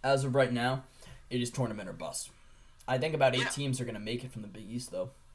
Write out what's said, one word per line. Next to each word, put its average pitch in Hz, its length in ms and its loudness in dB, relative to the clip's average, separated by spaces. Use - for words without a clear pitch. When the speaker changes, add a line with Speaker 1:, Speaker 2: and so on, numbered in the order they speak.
Speaker 1:
As 135 200 6
of 127 120 0
right 127 160 6
now, 123 320 2
it 123 120 0
is 120 100 -2
tournament 107 360 -2
or 85 60 -8
bust. - 380 -8
I 131 100 2
think 156 160 0
about 135 220 6
eight 127 60 4
Speaker 2:
Yeah. - 80 0
Speaker 1:
teams 135 300 0
are 120 60 -2
gonna 110 140 -6
make 117 240 -4
it 120 80 -10
from 107 100 -8
the 104 60 -10
Big 101 220 -14
East, 120 220 -6
though. 92 200 -4